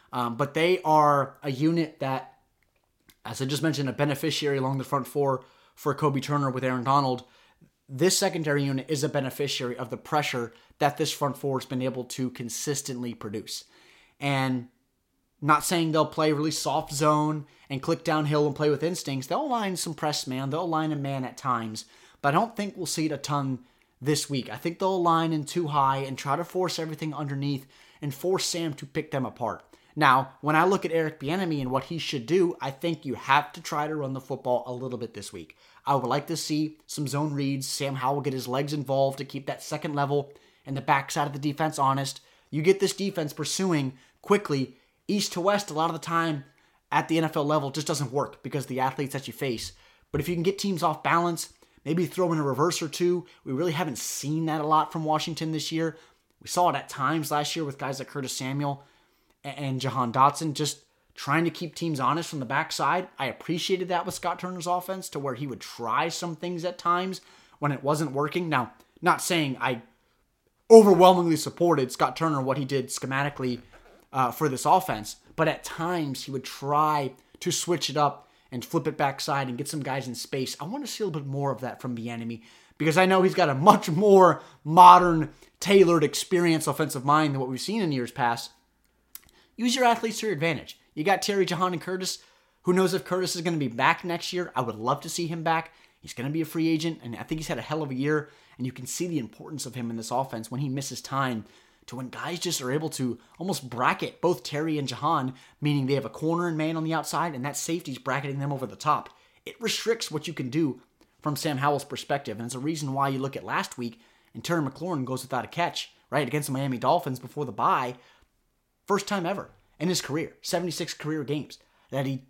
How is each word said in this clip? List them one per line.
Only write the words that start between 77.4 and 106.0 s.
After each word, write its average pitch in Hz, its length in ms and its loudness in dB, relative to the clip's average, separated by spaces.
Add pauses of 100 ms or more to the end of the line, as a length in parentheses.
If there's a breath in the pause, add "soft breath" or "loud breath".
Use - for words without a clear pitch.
to 180 100 -2
switch - 400 -2
it 139 60 -4
up 143 320 0 (240 soft breath)
and 123 120 -8
flip 156 220 -2
it 151 100 -4
backside 139 520 -2
and 120 100 -8
get 143 100 -6
some 151 140 -6
guys 131 260 -6
in 120 60 -8
space. 131 460 -6
I 143 40 -6
want 262 200 -8
to 226 60 -10
see - 140 -6
a - 20 -2
little 156 140 -4
bit 139 80 -10
more 139 220 -2
of 127 100 -4
that 120 200 -8
from 123 160 -6
Bieniemy 117 460 -8 (360 loud breath)
because 151 180 2
I 185 100 6
know 185 160 6
he's 185 120 4
got 175 140 4
a 139 60 2
much 175 360 6
more 185 520 8 (220 loud breath)
modern, 175 640 10 (280 loud breath)
tailored, 170 460 8
experienced 160 640 2
offensive 139 380 -2
mind 147 300 4
than 139 60 -2
what 131 100 -2
we've 127 100 -6
seen 214 220 -2
in 160 100 0
years 123 200 -2
past. 120 400 -2 (1040 soft breath)
Use 233 200 2
your 254 80 4
athletes 226 360 2
to 220 60 -2
your 214 60 0
advantage. 147 460 -2 (160 soft breath)
You 151 100 -4
got 190 180 4
Terry, 196 240 2
Jahan, 180 260 0
and 160 80 -4
Curtis. 185 380 -6 (440 soft breath)
Who 180 100 2
knows 185 220 4
if 160 100 -4
Curtis 180 320 -2
is 175 60 -6
gonna 170 140 0
be 143 120 0
back 131 360 2
next 170 280 -6
year? 180 240 -4
I 127 40 0
would 113 160 -2
love 127 260 0
to 170 60 -10
see 165 200 -4
him 165 160 -6
back. 160 280 0 (280 soft breath)
He's - 140 -16
gonna 127 160 -4
be 160 100 -2
a 156 60 -2
free 160 220 0
agent, 160 360 0
and 117 100 -10
I 101 80 -10
think 156 160 -6
he's 151 100 -8
had 143 100 -4
a 117 40 -8
hell 156 200 -4
of 143 80 -6
a 131 40 -6
year, 147 360 0 (280 loud breath)
and 127 80 -4
you 127 60 -4
can 127 140 -14
see 170 200 -4
the 165 140 -2
importance 147 460 -10
of 127 100 -12
him 120 140 -6
in 113 60 -6
this 113 140 -8
offense 123 400 -4
when 131 100 -6
he 147 80 -2
misses 135 320 -6
time 127 440 -4 (420 soft breath)
to - 100 -14
when 131 120 -10
guys 139 300 -8
just 160 220 -4
are 127 100 -4
able 151 200 0
to 127 280 -4 (200 soft breath)
almost 143 320 -6
bracket 135 500 -2
both 175 220 2
Terry 151 360 -4
and 143 80 -4
Jahan, 131 480 -2 (260 loud breath)
meaning 143 260 2
they 139 80 2
have 127 100 0